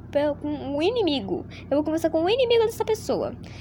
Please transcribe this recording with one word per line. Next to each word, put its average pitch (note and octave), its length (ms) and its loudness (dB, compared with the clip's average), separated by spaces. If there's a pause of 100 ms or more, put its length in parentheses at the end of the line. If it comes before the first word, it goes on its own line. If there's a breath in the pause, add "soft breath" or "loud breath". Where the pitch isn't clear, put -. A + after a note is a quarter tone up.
(100)
pe-, D4 320 0
com C#4+ 340 -4
o D4 60 0
inimigo, D#4 640 0 (240 loud breath)
eu C4+ 60 4
vou D4+ 80 2
conversar D#4+ 260 0
com D#4+ 140 2
o F4 40 2
inimigo A#4 360 4
dessa A4 200 -2
pessoa." C4 520 -2 (240 loud breath)